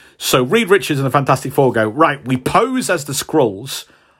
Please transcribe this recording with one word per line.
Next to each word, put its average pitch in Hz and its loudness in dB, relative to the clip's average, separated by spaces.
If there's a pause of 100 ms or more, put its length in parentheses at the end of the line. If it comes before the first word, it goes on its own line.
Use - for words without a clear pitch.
(180)
So 131 0
Reed 185 0
Richards 165 2
and 135 0
the 123 -2
Fantastic 139 0
Four 131 4
go, 110 0
"Right, 143 0
we 127 0
pose 247 0
as 160 -2
the 143 -8
Skrulls, 131 -2 (340)